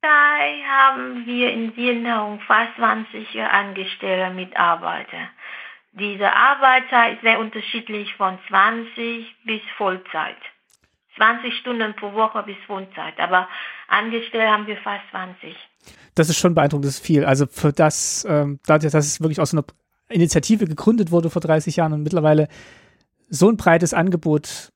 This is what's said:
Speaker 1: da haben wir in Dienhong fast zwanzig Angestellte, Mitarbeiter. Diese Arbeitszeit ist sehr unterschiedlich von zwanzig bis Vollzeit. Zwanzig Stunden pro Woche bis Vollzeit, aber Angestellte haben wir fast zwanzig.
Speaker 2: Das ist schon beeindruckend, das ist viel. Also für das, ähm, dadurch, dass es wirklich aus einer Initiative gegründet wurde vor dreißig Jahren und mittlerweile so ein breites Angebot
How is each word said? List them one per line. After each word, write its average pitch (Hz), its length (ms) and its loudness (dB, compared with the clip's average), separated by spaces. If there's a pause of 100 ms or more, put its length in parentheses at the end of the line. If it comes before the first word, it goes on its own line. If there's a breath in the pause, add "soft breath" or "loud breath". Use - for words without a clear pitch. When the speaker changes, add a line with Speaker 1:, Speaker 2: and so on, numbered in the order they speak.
Speaker 1:
da 311 80 -2 (580)
haben 254 600 0
wir 247 260 -2
in 226 220 -6
Dienhong 233 720 -4
fast 226 300 0
zwanzig 220 600 -4
Angestellte, 190 960 -4
Mitarbeiter. 170 960 -4 (640 loud breath)
Diese 202 400 -2
Arbeitszeit 254 800 4
ist - 80 -16
sehr 226 180 2
unterschiedlich 214 720 -8
von 190 320 -4
zwanzig 226 880 -2 (100)
bis 220 160 -6 (160)
Vollzeit. 185 600 -6 (800)
Zwanzig 233 420 0
Stunden 226 380 -6
pro 202 160 -10
Woche 220 320 -2
bis 202 200 -14
Vollzeit, 190 540 -12
aber 180 300 0 (400 loud breath)
Angestellte 226 600 -2
haben 208 200 0
wir 214 80 -8
fast 202 340 -10
zwanzig. 185 460 -14 (580 soft breath)
Speaker 2:
Das 160 140 2
ist 170 100 0
schon 175 160 4
beeindruckend, 143 300 2
das 139 160 -4
ist - 40 -20
viel. 151 200 4
Also 135 220 4
für - 260 0
das, - 520 0
ähm, 147 420 0
dadurch, 151 260 4
dass 156 120 4
es - 160 -6
wirklich 160 200 -2
aus 151 120 0
einer 151 120 0 (440)
Initiative 190 580 2
gegründet 180 440 0
wurde 170 180 2
vor 160 140 -4
dreißig 160 320 0
Jahren 160 180 0
und 151 120 -4
mittlerweile 151 420 4 (840 loud breath)
so 175 220 4
ein 220 60 2
breites 170 360 4
Angebot 165 840 -2